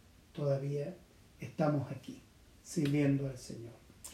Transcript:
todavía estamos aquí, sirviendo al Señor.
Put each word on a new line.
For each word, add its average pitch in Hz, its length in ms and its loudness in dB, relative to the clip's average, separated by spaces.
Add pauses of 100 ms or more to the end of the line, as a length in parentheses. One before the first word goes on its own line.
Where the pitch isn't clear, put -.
(320)
todavía 143 600 0 (500)
estamos 147 460 2
aquí, - 300 -10 (420)
sirviendo 139 640 2
al - 100 -8
Señor. 117 360 -12 (400)